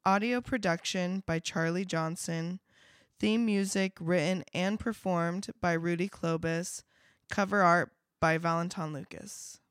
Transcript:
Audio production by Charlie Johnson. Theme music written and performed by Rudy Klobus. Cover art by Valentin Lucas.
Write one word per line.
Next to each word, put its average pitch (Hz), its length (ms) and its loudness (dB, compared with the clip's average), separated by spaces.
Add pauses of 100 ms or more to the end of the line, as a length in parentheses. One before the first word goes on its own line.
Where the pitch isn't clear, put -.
Audio 220 340 2
production 185 840 -2
by 165 140 0
Charlie 170 440 -2
Johnson. 165 760 -4 (580)
Theme 220 260 2
music 196 560 2
written 170 440 2 (100)
and 196 240 0
performed 180 720 -2 (120)
by 175 120 2
Rudy 170 360 0
Klobus. 165 760 -4 (440)
Cover 196 340 2
art 175 280 6 (300)
by 160 180 4
Valentin 165 540 -2
Lucas. - 680 -14 (120)